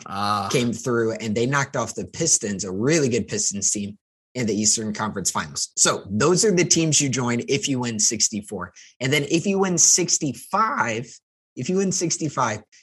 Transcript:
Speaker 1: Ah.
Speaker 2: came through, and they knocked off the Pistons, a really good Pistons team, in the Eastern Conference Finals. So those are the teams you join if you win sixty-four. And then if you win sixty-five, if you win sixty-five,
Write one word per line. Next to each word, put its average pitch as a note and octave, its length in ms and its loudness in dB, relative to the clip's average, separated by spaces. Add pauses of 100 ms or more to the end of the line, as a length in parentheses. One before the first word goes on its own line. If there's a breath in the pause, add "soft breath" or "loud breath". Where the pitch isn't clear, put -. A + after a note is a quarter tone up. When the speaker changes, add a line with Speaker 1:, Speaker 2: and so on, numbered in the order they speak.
Speaker 1:
Ah. G2+ 480 -2
Speaker 2:
came A#2+ 220 2
through, A2+ 380 0
and A2 220 -4
they A#2 120 2
knocked C#3 300 0
off A2+ 180 -4
the G#2 100 -6
Pistons, G2+ 600 -2
a F#2+ 60 -6
really C3+ 380 2
good A2+ 180 0
Pistons G2+ 440 -2
team, G#2+ 260 -4 (380)
in B2 120 -2
the G#2 80 0
Eastern G#2+ 380 0
Conference G#2 380 -4
Finals. E2+ 480 -4
So C3+ 320 2
those D#3 340 4
are G#3+ 100 4
the F3 100 4
teams D#3+ 360 2
you C#3+ 80 2
join A#2+ 400 0
if C#3 200 0
you C3+ 100 0
win A#2+ 220 -4
sixty-four. G2+ 760 -2 (260 loud breath)
And C3 100 -2
then D3 200 2
if E3 160 2
you G3 120 2
win F#3 200 2
sixty-five, E3+ 1300 0 (460)
if C3+ 160 -4
you F#3 60 0
win F#3+ 160 2
sixty-five, C#3 680 -2 (200 soft breath)